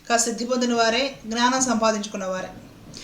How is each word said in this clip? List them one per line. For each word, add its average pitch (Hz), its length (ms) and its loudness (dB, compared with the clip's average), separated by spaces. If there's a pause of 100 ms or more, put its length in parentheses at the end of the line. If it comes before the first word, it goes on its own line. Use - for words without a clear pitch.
కాస్త 233 160 4
సిద్ధి 226 200 -4
పొందిన 240 300 0
వారే, 233 520 2
జ్ఞానం 247 340 2
సంపాదించుకున్న 220 640 0
వారే. 185 240 -4 (560)